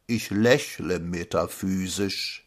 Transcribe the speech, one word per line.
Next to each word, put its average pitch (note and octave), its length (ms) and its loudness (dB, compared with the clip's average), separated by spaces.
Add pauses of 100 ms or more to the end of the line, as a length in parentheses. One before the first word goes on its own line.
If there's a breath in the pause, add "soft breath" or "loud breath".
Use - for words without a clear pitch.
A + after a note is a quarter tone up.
ich A2+ 240 -2
lächle G#2 680 2
metaphysisch. F2+ 1500 -2